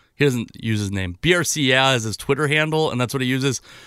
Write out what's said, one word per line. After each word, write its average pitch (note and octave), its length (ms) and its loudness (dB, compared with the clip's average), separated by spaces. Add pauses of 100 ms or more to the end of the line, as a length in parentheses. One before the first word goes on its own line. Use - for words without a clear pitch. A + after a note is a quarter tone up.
(160)
he C#3+ 80 2
doesn't B2 300 0
use A2 240 -2
his G2+ 140 -2
name. F#2 300 -6
B E3+ 120 4
R F3 80 2
C C#3+ 280 0
Yeah C3 260 4
is A2+ 80 -2
his G#2+ 120 -6
Twitter C#3+ 300 -2
handle, D#3 460 0
and B2 80 -2
that's A#2+ 120 -2
what C3+ 80 -2
he B2+ 60 -2
uses. C3 340 0 (260)